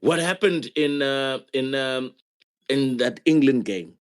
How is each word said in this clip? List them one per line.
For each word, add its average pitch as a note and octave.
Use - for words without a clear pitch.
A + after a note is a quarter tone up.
what E3
happened F3
in, C#3+
uh, C3+
in, C3+
um, C3
in C3+
that A#2+
England C3+
game. F#2